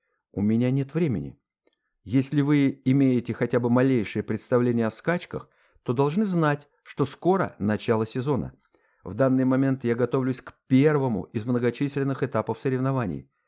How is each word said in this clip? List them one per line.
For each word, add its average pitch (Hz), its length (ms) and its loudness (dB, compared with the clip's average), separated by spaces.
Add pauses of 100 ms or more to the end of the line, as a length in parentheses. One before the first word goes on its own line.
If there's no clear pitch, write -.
(320)
у - 100 -6
меня 113 300 2
нет 135 220 -2
времени. 120 440 -2 (640)
Если 135 380 0
вы 139 440 2
имеете 131 480 2
хотя 123 260 0
бы 120 100 0
малейшее 123 540 2
представление 120 640 0
о 107 40 -2
скачках, - 580 -6 (340)
то 123 100 -4
должны 147 320 0
знать, 156 420 0 (160)
что - 220 -4
скоро - 540 -2
начало 107 460 0
сезона. 120 480 -4 (500)
В 92 100 -12
данный 131 320 2
момент 135 380 0
я 117 120 0
готовлюсь 127 460 -2
к - 140 -20 (120)
первому 131 560 2 (100)
из 110 120 -4
многочисленных 135 800 -2
этапов 113 360 -4
соревнований. 127 680 -4 (180)